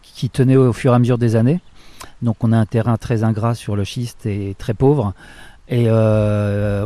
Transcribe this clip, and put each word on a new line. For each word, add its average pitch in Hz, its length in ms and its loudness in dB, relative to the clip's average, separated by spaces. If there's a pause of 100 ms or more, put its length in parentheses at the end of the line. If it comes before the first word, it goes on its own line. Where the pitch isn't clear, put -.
qui - 260 -8
tenaient 131 260 2
au 127 160 4
fur 127 200 0
et 120 40 4
à 120 40 4
mesure 123 180 2
des 117 180 0
années. 127 260 2 (600)
Donc 117 220 -4
on 113 80 2
a 113 80 4
un 107 80 0
terrain 113 300 -2
très 113 260 -2
ingrat 110 320 -2
sur 104 200 -6
le 101 80 -2
schiste 117 440 -8
et 98 320 -6
très 113 160 -6
pauvre. 127 400 0 (540)
Et, 120 180 0
euh, 104 1000 0